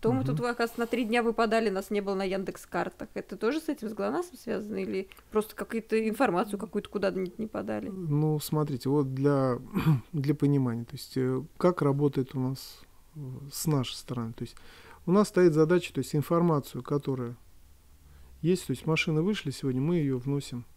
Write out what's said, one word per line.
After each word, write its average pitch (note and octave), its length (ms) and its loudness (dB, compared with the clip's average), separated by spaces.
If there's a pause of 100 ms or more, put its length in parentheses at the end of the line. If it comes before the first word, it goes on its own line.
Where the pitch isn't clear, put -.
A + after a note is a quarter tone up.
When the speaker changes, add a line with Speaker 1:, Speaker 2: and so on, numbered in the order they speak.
Speaker 1:
То A3 120 4
мы C4 60 2
Speaker 2:
Мгм. B3+ 60 0
Speaker 1:
тут, D#3 160 0
оказывается, A#3+ 380 -2
на A#3 80 0
три A#3+ 180 0
дня A#3 180 2
выпадали, A3+ 460 2
нас F#3+ 220 -4
не G#3 100 0
было G3 140 -2
на F#3+ 80 -2
Яндекс-картах. F#3+ 920 -4
Это G3+ 220 -8
тоже B3+ 220 0
с D#4 100 -8
этим, C#4 200 -4
с A3 40 -10
глонасом B3 440 -4
связано? G#3 400 -6
Или F#3+ 300 -4 (240)
просто G#3+ 240 -2
какую-то A3 400 -4 (120)
информацию G#3+ 520 0
какую-то G#3 300 -6
куда-то F#3+ 300 0
не, F#3 180 -4
не A3 100 -4
подали? G#3+ 420 -6
Speaker 2:
Ну, D#3 500 0
смотрите, D3 500 -2
вот C#3 240 2
для, C3+ 440 2 (280)
<clears throat> D3 280 2
для D3 220 2
понимания, C3 500 2
то - 100 -16
есть, - 220 -14
э, C3 240 0 (160)
как F3+ 240 4
работает C#3+ 540 2
у C3+ 40 -2
нас, C3 420 -4 (340)
э, D#3 40 -14 (320)
с - 160 -4
нашей C#3+ 280 0
стороны. A#2 380 -6
То - 100 -8
есть - 120 -12 (500)
у E3+ 60 2
нас G3+ 160 6
стоит F3+ 260 6
задача, D#3+ 400 4
то - 60 -2
есть - 160 -4
информацию, D#3 680 2
которая C3 520 -2 (1040)
есть, F3 260 2
то - 40 -2
есть B2+ 140 -4
машины D#3 360 2
вышли F3+ 300 0
сегодня, B2+ 300 0
мы E3+ 160 2
ее C#3 200 2
вносим C3 480 -4 (120)